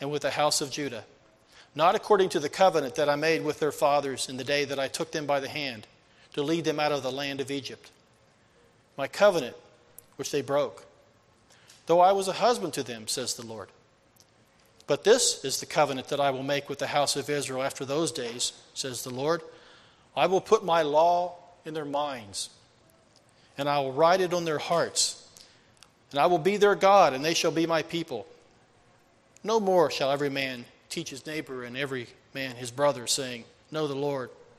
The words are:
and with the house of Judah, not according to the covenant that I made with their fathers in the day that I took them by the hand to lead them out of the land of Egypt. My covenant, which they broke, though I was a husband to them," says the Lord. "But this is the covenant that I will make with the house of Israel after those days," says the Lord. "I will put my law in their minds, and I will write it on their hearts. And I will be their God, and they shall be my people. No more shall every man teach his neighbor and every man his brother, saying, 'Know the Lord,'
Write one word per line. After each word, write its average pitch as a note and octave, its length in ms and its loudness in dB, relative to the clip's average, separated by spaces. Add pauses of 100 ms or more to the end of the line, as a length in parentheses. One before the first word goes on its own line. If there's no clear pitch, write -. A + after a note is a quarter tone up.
and C#3+ 120 -6
with C#3+ 100 -4
the C#3 80 -2
house D3 300 0
of C#3 100 -6
Judah, B2 340 -8 (680)
not E3 200 4
according F#3+ 360 2
to F3 100 -2
the C#3+ 80 -4
covenant D#3+ 460 2
that D3 140 0
I C#3+ 80 2
made D#3 280 0
with D3 140 -4
their D3 140 -2
fathers C#3+ 560 0
in B2+ 100 -10
the C3 60 -8
day C#3+ 200 0
that C3+ 140 -6
I C3+ 100 -2
took - 220 -6
them D3+ 160 -6
by C#3 140 0
the C3+ 80 -8
hand B2 380 -8 (460)
to D3 100 -4
lead D#3+ 220 0
them D3+ 160 0
out D3+ 120 2
of C#3 100 -2
the B2+ 100 -4
land C#3 280 -6
of B2+ 100 -6
Egypt. A#2+ 400 -10 (1040)
My C3+ 120 -4
covenant, E3+ 480 2 (580)
which - 160 -8
they D3 100 -2
broke, C#3 460 -2 (1000)
though E3+ 160 6
I F#3+ 120 8
was F#3+ 160 0
a E3+ 60 -4
husband G3 400 0
to D3 80 -4
them," A2+ 240 -10
says - 280 -6
the A#2+ 100 -12
Lord. A2 260 -12 (1160)
"But - 180 -2
this - 400 4
is C3+ 160 -4
the C#3 60 -10
covenant C3+ 420 0
that C#3+ 120 -2
I C#3 100 2
will C3 120 -4
make C#3+ 280 -4
with C3+ 80 -8
the C3+ 80 -4
house C#3 280 0
of C3 140 -6
Israel C3 340 -4
after C#3 220 -6
those D3+ 260 -2
days," A#2+ 420 -6 (200)
says B2+ 320 -10
the C3 60 -12
Lord. D3 320 -2 (720)
"I D3 100 4
will F#3 140 4
put F#3+ 240 4
my E3+ 160 4
law F3 560 2 (300)
in D#3 80 -12
their D#3 100 -6
minds, C#3 640 -6 (1120)
and C#3+ 100 -2
I C#3+ 120 2
will C3+ 120 -4
write E3 300 4
it F3 100 -2
on F3 140 -2
their D3 140 -2
hearts. - 640 -2 (880)
And C#3 80 2
I D#3 60 6
will F3+ 120 4
be F#3+ 180 2
their G3+ 200 6
God, F#3+ 360 8
and C3+ 120 -4
they E3 100 0
shall E3 160 0
be E3 160 0
my D#3+ 160 0
people. D#3 440 -8 (1160)
No A3+ 160 0
more F#3 320 4
shall C#3 220 0
every C#3+ 180 0
man C3 340 -6 (240)
teach - 220 -8
his C3 160 -16
neighbor C#3 380 -10
and A#2+ 120 -10
every C3 380 -6 (180)
man C3 220 -8
his B2 160 -12
brother, B2+ 380 0
saying, B2 360 -4 (280)
'Know D#3 160 -4
the C#3 80 -6
Lord,' C#3 340 -4 (280)